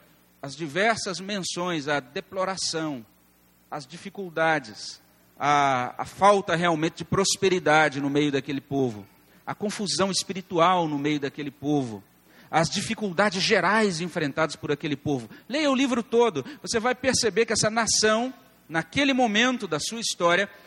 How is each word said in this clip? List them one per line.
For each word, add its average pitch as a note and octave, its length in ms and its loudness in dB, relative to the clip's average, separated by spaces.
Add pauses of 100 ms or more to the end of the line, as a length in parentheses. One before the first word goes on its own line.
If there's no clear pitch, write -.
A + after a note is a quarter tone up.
(420)
as C#3 120 -12
diversas E3+ 680 -2
menções F3+ 680 -6
à D3 120 0
deploração, E3+ 1000 -6 (680)
às C#3+ 160 -10
dificuldades, D#3+ 1120 -4 (380)
à, C#3 580 2
à - 80 -6
falta G3 500 4
realmente E3 420 0
de E3+ 100 -10
prosperidade D#3 920 2
no C#3 120 -2
meio D3 200 2
daquele C#3 300 -4
povo, B2 460 -2 (400)
a C#3 80 -6
confusão F#3+ 560 -2
espiritual F3+ 760 2
no D3 120 -2
meio D3 200 0
daquele C#3 320 -6
povo, C3 540 -2 (460)
as D#3+ 180 2
dificuldades G3 760 -2
gerais F#3+ 600 2
enfrentadas D#3+ 520 -2
por D3+ 160 -6
aquele D3 260 -4
povo. C3 340 -4 (180)
Leia C#4+ 220 0
o C4+ 40 4
livro B3 280 0
todo, A3+ 420 2 (160)
você A#3 180 -4
vai B3 160 0
perceber A#3 520 0
que A3+ 80 -2
essa G#3+ 160 2
nação, A3+ 640 0 (340)
naquele B3 440 0
momento A#3+ 560 2
da D#3 100 -2
sua A3+ 220 -6
história, F3+ 480 2 (180)